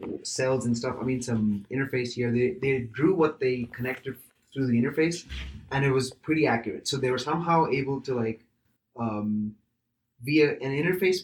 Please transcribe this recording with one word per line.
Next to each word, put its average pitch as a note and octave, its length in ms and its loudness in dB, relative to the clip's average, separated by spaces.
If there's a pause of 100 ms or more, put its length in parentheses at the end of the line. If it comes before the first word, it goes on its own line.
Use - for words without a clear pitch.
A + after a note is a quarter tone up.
(240)
cells C3 420 0
and A#2 120 2
stuff, B2 220 -4
I G#2+ 40 -6
mean, B2+ 180 -2
some G#2+ 500 0
interface B2+ 420 -2
here, A#2+ 180 0
they, B2 200 2 (100)
they C3+ 180 2
drew C3+ 340 2
what D#3 260 2
they B2+ 320 -2
connected B2+ 440 -8 (380)
through C3+ 140 -2
the A#2+ 140 4
interface, D#3+ 440 0 (460)
and C#3 140 2
it C3+ 60 4
was C3 200 0
pretty D#3 360 0
accurate. A#2 400 -2
So C3+ 100 -2
they B2+ 140 0
were B2+ 80 0
somehow E3 500 2
able C#3 320 -2
to, B2+ 140 -4
like, A2+ 260 -2 (560)
um, G#2+ 580 -4 (680)
via D3 300 4
an C3+ 180 -4
interface, F3+ 520 2